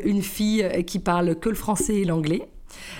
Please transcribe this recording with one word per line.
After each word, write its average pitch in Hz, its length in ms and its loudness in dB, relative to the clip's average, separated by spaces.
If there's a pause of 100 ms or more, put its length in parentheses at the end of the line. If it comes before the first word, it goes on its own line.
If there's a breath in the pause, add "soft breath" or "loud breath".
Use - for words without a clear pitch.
une 202 180 2
fille 214 440 0 (200)
qui - 100 -4
parle 175 380 2
que 190 140 -2
le 214 60 0
français 214 420 0
et 196 80 2
l'anglais. 165 440 0 (500 loud breath)